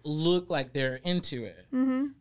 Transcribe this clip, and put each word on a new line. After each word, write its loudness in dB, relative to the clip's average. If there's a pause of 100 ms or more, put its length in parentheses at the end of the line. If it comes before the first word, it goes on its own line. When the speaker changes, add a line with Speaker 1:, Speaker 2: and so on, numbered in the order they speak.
Speaker 1:
look 2
like -2
they're 0
into -2
it, -12
Speaker 2:
Mm-hmm. 2 (140)